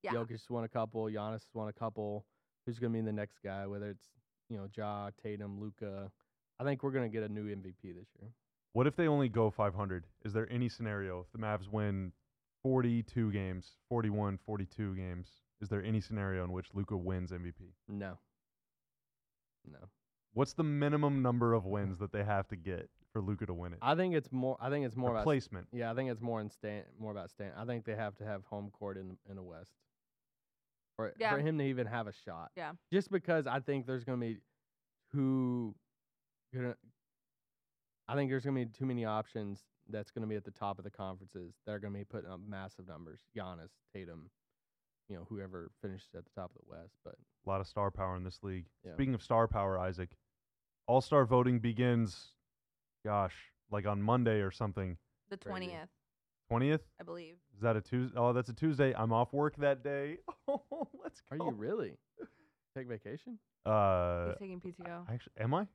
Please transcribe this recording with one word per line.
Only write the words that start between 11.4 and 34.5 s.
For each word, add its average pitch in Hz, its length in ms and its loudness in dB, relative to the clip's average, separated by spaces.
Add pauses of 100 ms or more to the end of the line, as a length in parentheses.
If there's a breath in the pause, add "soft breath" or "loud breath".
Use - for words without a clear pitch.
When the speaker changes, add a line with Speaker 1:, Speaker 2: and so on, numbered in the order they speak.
Speaker 3:
win 101 460 0 (500)
forty-two 120 680 4
games, 95 400 -2 (180)
forty-one, 104 560 2
forty-two 98 500 -4
games, 92 340 -6 (320)
is 104 60 -6
there 101 160 0
any 110 160 2
scenario 95 460 -2
in 90 80 -4
which 90 200 -4
Luka 98 220 -2
wins 90 380 -2
M 87 100 -6
V 87 80 -6
P? 87 220 -18 (160)
Speaker 2:
No. 101 280 -6 (1500)
No. 71 100 -20 (540)
Speaker 3:
What's 123 200 2
the 165 100 0
minimum 147 600 4
number 120 300 6
of 107 120 4
wins 95 340 0
that 101 120 -2
they 104 120 0
have 101 260 2
to 104 60 -6
get 87 340 -6 (220)
for 110 100 -2
Luka 101 260 -2
to 92 60 -4
win 87 200 -6
it? 95 80 -12
Speaker 2:
I 135 140 4
think 180 180 2
it's 147 180 0
more, 131 300 0
I 127 80 -2
think 143 160 0
it's 113 100 -4
more 123 140 2
about 113 120 2
Speaker 3:
Replacement. 110 500 0
Speaker 2:
Yeah, 117 200 -4
I 117 40 -4
think 131 160 -2
it's 113 100 -6
more 117 200 -2
in 104 100 -6
Stan-, 104 320 -8 (160)
more 107 120 -6
about 95 200 -8
Stan-, 98 260 -10
I 110 80 -8
think 120 200 -4
they 110 100 -4
have 104 220 -4
to 107 80 -10
have 101 200 -6
home 104 240 -8
court 98 280 -8
in, 92 200 -10 (120)
in 95 60 -10
the 95 60 -10
West 87 300 -16 (1200)
for, 110 240 -4
Speaker 1:
Yeah. 214 140 2
Speaker 2:
for 139 60 2
him 156 180 2
to 143 60 2
even 127 240 0
have 117 200 -2
a 98 60 -8
shot. 82 420 -12
Speaker 1:
Yeah. 160 180 -8 (200)
Speaker 2:
Just 190 180 0
because 165 360 2
I 127 120 2
think 131 280 -2
there's 127 160 -2
gonna 123 160 -2
be 113 180 -2 (720)